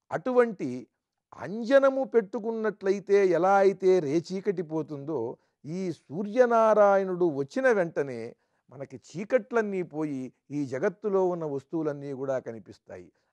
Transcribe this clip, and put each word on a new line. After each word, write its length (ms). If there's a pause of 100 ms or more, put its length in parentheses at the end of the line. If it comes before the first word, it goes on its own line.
(100)
అటువంటి 580 (760)
అంజనము 600
పెట్టుకున్నట్లయితే 1120 (200)
ఎలా 180
అయితే 340 (100)
రేచీకటి 600
పోతుందో, 580 (440)
ఈ 160 (120)
సూర్యనారాయణుడు 1300 (140)
వచ్చిన 260 (120)
వెంటనే 420 (520)
మనకి 240
చీకట్లన్నీ 840
పోయి 400 (280)
ఈ 160
జగత్తులో 640
ఉన్న 160
వస్తువులన్నీ 680
కూడా 260
కనిపిస్తాయి. 680 (240)